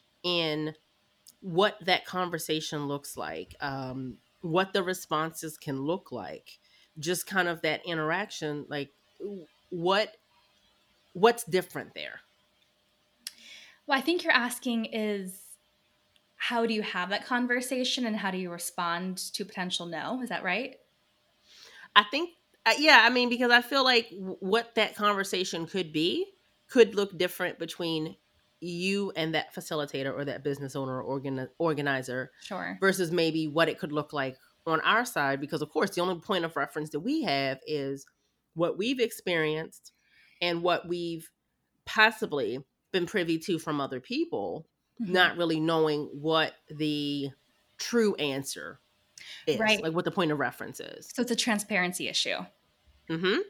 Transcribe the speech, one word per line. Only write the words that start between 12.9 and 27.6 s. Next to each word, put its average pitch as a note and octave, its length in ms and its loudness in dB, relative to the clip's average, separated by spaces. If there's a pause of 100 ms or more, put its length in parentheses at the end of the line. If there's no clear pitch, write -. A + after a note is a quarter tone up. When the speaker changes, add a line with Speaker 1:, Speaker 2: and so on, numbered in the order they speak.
Speaker 2:
Well, C#4 100 4
I B3+ 40 2
think E4+ 220 0
you're E4 80 2
asking A#3+ 540 2
is, G#3 580 -4 (1000)
how A#3 220 2
do A3+ 80 2
you G#3+ 80 2
have F3+ 300 -4
that G#3 140 -2
conversation B3 800 0
and G#3+ 120 -2
how F#3+ 120 -2
do F#3 80 -2
you F3+ 140 -4
respond F3 680 -4
to - 260 -8
a - 20 -6
potential F3+ 400 -6
no? E3+ 360 -6
Is A#3+ 60 -4
that - 160 -6
right? F#3+ 320 -2 (1200)
Speaker 1:
I G#3 80 10
think, D#4 280 -4 (340)
uh, A3 120 6
yeah, C#4+ 260 8
I A#3 80 6
mean, B3 180 4
because A#3+ 200 2
I A#3+ 120 8
feel C4 240 2
like A#3+ 240 4
w-, F#3+ 320 -10
what A3+ 340 0
that G#3+ 180 2
conversation F#3+ 720 0
could E3 260 -4
be G3 320 0 (420)
could G#3 280 6
look G3 220 -2
different F3 420 -2
between E3 580 -4 (420)